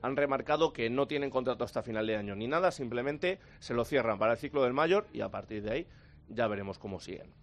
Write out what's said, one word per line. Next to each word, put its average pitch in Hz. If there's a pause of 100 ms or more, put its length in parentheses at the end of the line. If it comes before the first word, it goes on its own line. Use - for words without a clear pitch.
han 135
remarcado 147
que 113
no 131
tienen 143
contrato 127
hasta 120
final 110
de 110
año 101
ni 110
nada, 170
simplemente 143 (200)
se -
lo 120
cierran 113
para 110
el 113
ciclo 139
del 127
mayor 165
y 113
a 107
partir 101
de 104
ahí 160 (440)
ya 113
veremos 98
cómo 95
siguen. 90 (120)